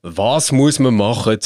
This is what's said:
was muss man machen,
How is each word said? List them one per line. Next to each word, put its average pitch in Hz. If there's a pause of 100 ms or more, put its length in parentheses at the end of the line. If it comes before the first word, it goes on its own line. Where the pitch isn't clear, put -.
was 113
muss 139
man 127
machen, 107